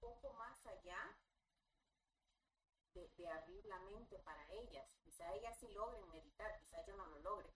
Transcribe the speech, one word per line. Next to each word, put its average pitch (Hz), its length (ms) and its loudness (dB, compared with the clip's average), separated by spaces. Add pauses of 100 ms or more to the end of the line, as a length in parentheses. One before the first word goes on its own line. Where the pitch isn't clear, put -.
poco 240 340 0
más - 320 -2
allá 185 320 -2 (2000)
de, - 220 -4
de 170 120 0
abrir 180 380 0
la 190 140 2
mente 208 380 -4
para - 340 -4
ellas. - 520 -2
Quizá 170 300 2
ellas - 240 4
sí 240 160 -4
logren 214 360 4
meditar, 294 480 -2
quizá - 280 -2
yo 202 100 -2
no 190 100 0
lo 151 140 -6
logre, 196 360 4